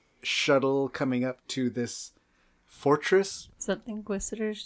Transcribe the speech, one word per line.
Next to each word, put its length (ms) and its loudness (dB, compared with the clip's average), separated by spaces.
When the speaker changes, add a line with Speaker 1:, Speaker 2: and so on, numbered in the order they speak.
Speaker 1:
shuttle 680 2
coming 360 0
up 240 -6
to 220 -2
this 400 -6
fortress. 840 2
Speaker 2:
Is 80 -12
that 200 -4
the 60 -8
Inquisitor's 720 -6